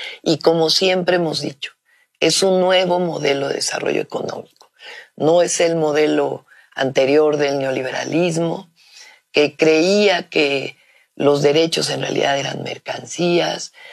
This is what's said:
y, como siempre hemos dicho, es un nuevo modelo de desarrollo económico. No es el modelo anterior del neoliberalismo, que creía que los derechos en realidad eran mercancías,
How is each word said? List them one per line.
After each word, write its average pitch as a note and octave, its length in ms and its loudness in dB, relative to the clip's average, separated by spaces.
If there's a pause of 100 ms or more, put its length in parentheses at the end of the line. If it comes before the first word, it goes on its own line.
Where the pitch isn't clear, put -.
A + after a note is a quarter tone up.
(240)
y, D#3 140 0
como E3 320 2
siempre F3+ 480 0
hemos D#3 240 -2
dicho, - 320 -10 (460)
es D#3+ 240 0
un F#3+ 160 4
nuevo F3+ 400 2
modelo D3 480 -2
de C#3 80 -2
desarrollo - 460 -4
económico. - 720 -10 (440)
No E3 260 4
es E3+ 200 0
el E3 160 2
modelo D3 680 0 (300)
anterior C#3 600 2
del C#3+ 220 0
neoliberalismo, D#3+ 1120 -2 (600)
que D3 240 2
creía F3 720 2
que C#3 480 -2 (380)
los C#3+ 260 2
derechos D3+ 480 2
en C3+ 120 -4
realidad C#3 360 -2
eran C3+ 240 -6
mercancías, - 1120 -4 (200)